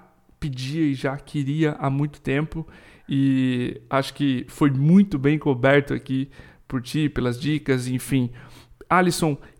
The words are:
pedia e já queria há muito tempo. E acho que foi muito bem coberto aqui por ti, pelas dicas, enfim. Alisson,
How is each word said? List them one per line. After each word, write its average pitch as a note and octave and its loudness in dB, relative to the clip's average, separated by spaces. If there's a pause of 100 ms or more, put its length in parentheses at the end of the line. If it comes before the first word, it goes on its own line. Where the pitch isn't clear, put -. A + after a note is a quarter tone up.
(400)
pedia C#3 -6
e C#3+ 2
já C3+ -4
queria D3 -2
há C#3 0
muito C#3+ -2
tempo. D3+ -4 (440)
E C3 0
acho C3+ -2
que C3+ -2
foi - 2
muito D#3 4
bem C#3+ 2
coberto C#3 2
aqui C3 -6 (380)
por C3 -4
ti, D3 -2
pelas B2 -4
dicas, C#3 -2
enfim. B2+ -2 (580)
Alisson, E3+ 2 (240)